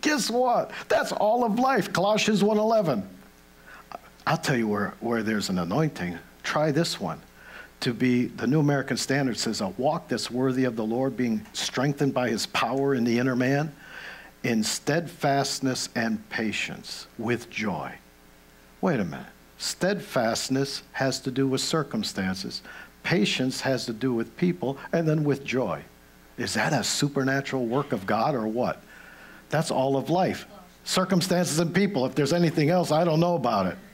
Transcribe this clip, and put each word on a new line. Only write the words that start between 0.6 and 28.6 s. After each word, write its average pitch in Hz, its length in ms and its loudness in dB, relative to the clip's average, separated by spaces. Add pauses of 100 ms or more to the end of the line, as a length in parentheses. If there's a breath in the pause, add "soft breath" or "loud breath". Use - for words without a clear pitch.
That's - 240 2
all 233 320 2
of 220 140 0
life. 262 340 2
Colossians 202 500 2
one 214 140 4
eleven. 208 500 2 (1200 loud breath)
I'll 160 120 2
tell 143 180 0
you 113 100 2
where, 101 340 -2
where 117 220 0
there's 104 280 -2
an 92 80 0
anointing. 90 600 -2 (240)
Try 156 280 0
this 160 280 0
one. 160 220 -6 (600 loud breath)
To 127 120 -2
be, 123 360 2
the - 180 -6
New 147 140 4
American 139 360 2
Standard 135 400 0
says, 107 240 -4
"A - 160 -2
walk 156 320 -2
that's - 220 -4
worthy 127 340 0
of 123 100 -2
the 110 120 -4
Lord, 123 320 -2
being 113 340 0
strengthened 139 640 -2
by 123 160 0
his 110 160 -2
power 139 480 0
in 117 100 2
the 117 140 2
inner 127 180 2
man, 139 360 2 (680 loud breath)
in 113 220 2
steadfastness 139 1300 0
and 113 360 -2
patience, - 760 -6 (100)
with 117 320 -4
joy." 92 440 -4 (880)
Wait 170 180 2
a 101 60 2
minute. 69 220 -8 (320)
Steadfastness 139 1200 0 (100)
has 131 280 0
to 139 100 -4
do 135 160 2
with 131 140 0
circumstances. 101 1000 -4 (400 loud breath)
Patience 147 580 0
has 131 240 -2
to 120 80 -6
do 123 220 -2
with 117 240 -4
people, 170 400 0 (120)
and 170 160 2
then 156 160 2
with 139 220 0
joy. 107 380 -2 (560)
Is 101 160 -4
that 117 180 2
a 127 100 2
supernatural 135 840 0
work 135 260 -2
of 98 140 -4
God 117 280 2
or 110 140 -2
what? 110 320 -2 (680 loud breath)